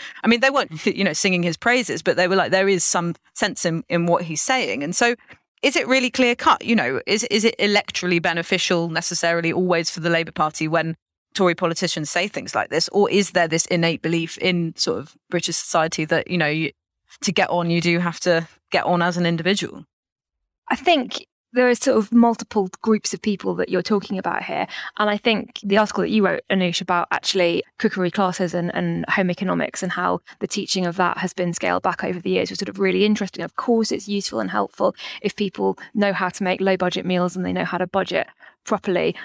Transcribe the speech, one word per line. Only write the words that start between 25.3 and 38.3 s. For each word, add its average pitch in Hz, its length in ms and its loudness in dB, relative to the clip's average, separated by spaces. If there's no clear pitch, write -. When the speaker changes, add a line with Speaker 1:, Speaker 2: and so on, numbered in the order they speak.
Speaker 2:
the 196 140 2
article 214 240 2
that 180 80 0
you 208 140 4
wrote, 170 180 0
Anoush, 185 300 0
about 180 280 0
actually 170 540 0
cookery 185 320 0
classes 185 420 0
and, 175 220 -2
and 170 340 -2
home 185 220 2
economics 175 500 -2
and 180 120 -4
how 180 260 -2
the 208 60 -4
teaching 185 400 -2
of 175 120 -2
that 175 200 2
has 185 160 -4
been 175 200 -2
scaled 180 300 -2
back 180 200 -2
over 180 160 -4
the 185 100 -4
years 185 200 0
was 190 100 -8
sort 196 80 -6
of 196 120 -8
really 190 260 2
interesting. 208 380 0
Of 170 120 -10
course, 226 380 0
it's 196 160 -6
useful 202 320 -4
and 190 100 -6
helpful 196 420 -2
if - 160 -4
people 196 420 -2
know 202 180 2
how 180 180 -2
to 185 140 -6
make 185 160 0
low 190 160 2
budget 180 300 -2
meals 180 300 0
and 180 100 -4
they 185 80 -2
know 185 120 -2
how 180 120 -4
to 180 100 -2
budget 185 400 -2